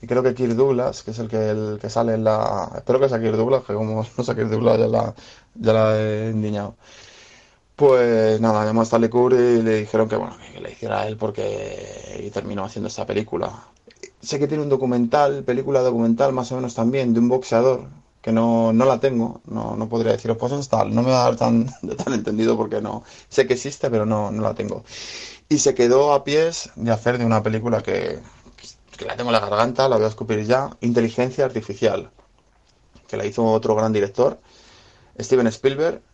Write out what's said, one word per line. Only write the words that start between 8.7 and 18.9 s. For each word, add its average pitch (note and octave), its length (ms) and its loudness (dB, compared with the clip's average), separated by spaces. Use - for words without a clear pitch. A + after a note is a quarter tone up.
a - 20 4
Stanley A#2 260 2
Kubrick B2 300 4
y A#2+ 240 4
le A2 160 2
dijeron A2 280 0
que, G#2+ 80 -2
bueno, F#2+ 220 -6
que, - 160 -20
que F2+ 80 -18
la F2 80 -12
hiciera G#2 380 -6
él G#2+ 100 -8
porque, G2+ 1040 -8
y G#2 60 -10
terminó G2+ 340 -8
haciendo G2+ 240 -8
esta G2+ 180 -8
película. - 640 -6
Sé - 160 -8
que C#3+ 100 0
tiene D3+ 160 -4
un C#3+ 60 -4
documental, C3+ 760 2
película C3 380 0
documental A#2+ 520 2
más B2+ 180 -4
o B2+ 40 -6
menos B2+ 200 -6
también, A#2+ 380 0
de A#2 60 4
un A#2+ 100 4
boxeador, B2+ 580 0
que A2+ 100 -4
no, A2+ 420 2
no A#2+ 120 4
la B2 140 2